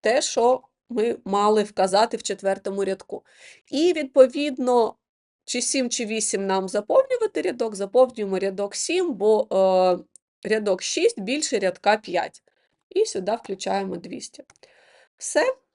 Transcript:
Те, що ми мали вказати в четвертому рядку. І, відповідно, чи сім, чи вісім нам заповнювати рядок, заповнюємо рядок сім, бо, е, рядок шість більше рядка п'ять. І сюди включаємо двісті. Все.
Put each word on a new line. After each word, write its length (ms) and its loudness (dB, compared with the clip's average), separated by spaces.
Те, 200 2
що 400 2
ми 360 -2
мали 380 2
вказати 540 0
в 60 -10
четвертому 600 -4
рядку. 400 -8
І, 220 2
відповідно, 1000 2
чи 160 -4
сім, 280 -2
чи 160 -4
вісім 420 -4
нам 220 0
заповнювати 720 0
рядок, 340 -4
заповнюємо 640 0
рядок 360 -4
сім, 380 -2
бо, 380 2
е, 1000 0
рядок 320 0
шість 380 0
більше 400 -2
рядка 380 0
п'ять. 460 -6
І 160 0
сюди 300 -4
включаємо 600 -6
двісті. 480 -14
Все. 380 0